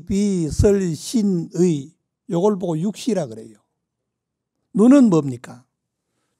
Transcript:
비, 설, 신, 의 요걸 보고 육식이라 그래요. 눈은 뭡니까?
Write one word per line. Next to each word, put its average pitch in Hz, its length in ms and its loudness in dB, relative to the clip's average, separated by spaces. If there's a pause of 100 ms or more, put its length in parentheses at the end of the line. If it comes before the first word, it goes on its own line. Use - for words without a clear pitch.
비, 190 420 -2
설, 190 460 0
신, 196 600 -4
의 160 380 0 (360)
요걸 196 280 0
보고 175 220 -6
육식이라 185 480 -6
그래요. 110 300 -18 (1160)
눈은 247 360 6
뭡니까? 135 560 -4 (760)